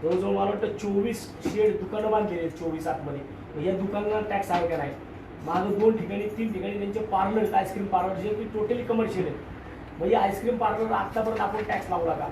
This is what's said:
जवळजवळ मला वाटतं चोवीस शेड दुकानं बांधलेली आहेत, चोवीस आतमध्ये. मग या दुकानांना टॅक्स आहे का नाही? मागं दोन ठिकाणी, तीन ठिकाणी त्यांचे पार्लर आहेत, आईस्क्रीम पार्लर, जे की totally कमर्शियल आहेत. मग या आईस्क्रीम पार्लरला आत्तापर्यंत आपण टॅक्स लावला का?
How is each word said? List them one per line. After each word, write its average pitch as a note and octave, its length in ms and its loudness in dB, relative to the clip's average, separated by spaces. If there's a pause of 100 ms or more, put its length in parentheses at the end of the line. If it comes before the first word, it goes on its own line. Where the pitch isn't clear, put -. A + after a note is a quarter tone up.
जवळजवळ F#3 260 2
मला G3+ 140 2
वाटतं G#3 340 0
चोवीस G3+ 540 0 (140)
शेड G#3 320 4
दुकानं G#3+ 340 -2
बांधलेली F#3+ 280 2
आहेत, E3 120 -2
चोवीस D#3+ 360 -4
आतमध्ये. C#3+ 320 -4 (360)
मग D3+ 80 -4
या F#3 140 2
दुकानांना G#3 420 0 (100)
टॅक्स G3 220 0
आहे F3 160 2
का E3 100 0
नाही? C#3 140 -2 (540)
मागं F#3 340 2
दोन A3 180 8
ठिकाणी, G3+ 300 -2 (100)
तीन A3 160 0
ठिकाणी G3 240 -4
त्यांचे G3+ 220 -2
पार्लर G3 380 2
आहेत, G#3+ 160 2
आईस्क्रीम F#3+ 320 2
पार्लर, F#3 280 2
जे F#3 160 -2
की G#3+ 300 -2
totally A#3 240 0
कमर्शियल G3+ 420 2
आहेत. D3 120 -4 (640)
मग F3 60 2
या A3 140 6
आईस्क्रीम G3+ 360 2
पार्लरला A3 380 2
आत्तापर्यंत A3 440 0
आपण G#3 240 0
टॅक्स - 260 -4
लावला E3+ 240 2
का? C#3+ 180 -4